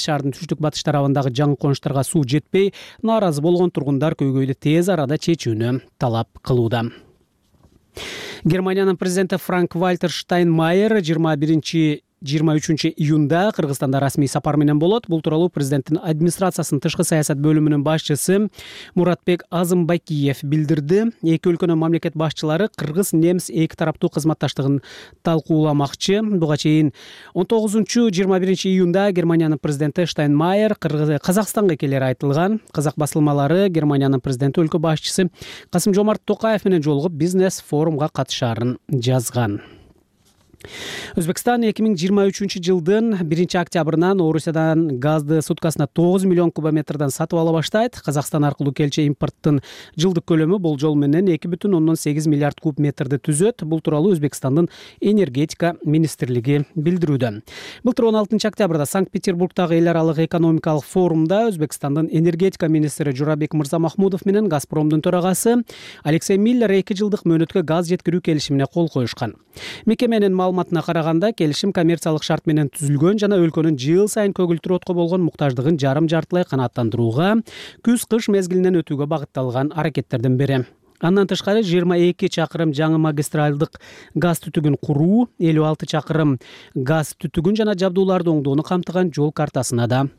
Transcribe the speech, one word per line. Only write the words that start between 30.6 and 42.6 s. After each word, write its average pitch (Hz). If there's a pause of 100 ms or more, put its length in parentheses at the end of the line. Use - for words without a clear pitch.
Кыргыз-, 151
Казакстанга 190
келери 131
айтылган. 170 (100)
Казак 151
басылмалары 151
Германиянын 139
президенти 135
өлкө 165
башчысы 165 (400)
Касым 180
Жомарт 208
Токаев 214
менен 185
жолугуп, 147
бизнес 180
форумга 151
катышаарын 120 (100)
жазган. 120 (1500)
Өзбекстан 214
эки 214
миң 220
жыйырма 196
үчүнчү 196